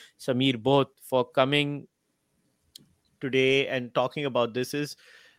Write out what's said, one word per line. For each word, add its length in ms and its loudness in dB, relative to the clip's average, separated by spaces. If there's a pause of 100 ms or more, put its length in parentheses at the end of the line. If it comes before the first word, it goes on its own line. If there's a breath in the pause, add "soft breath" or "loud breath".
(180 loud breath)
Sameer 440 0
both 260 4 (140)
for 200 0
coming 640 -2 (1300)
today 480 2
and 260 -6
talking 300 -2
about 300 0
this. 180 -4
Is 240 -6 (420 soft breath)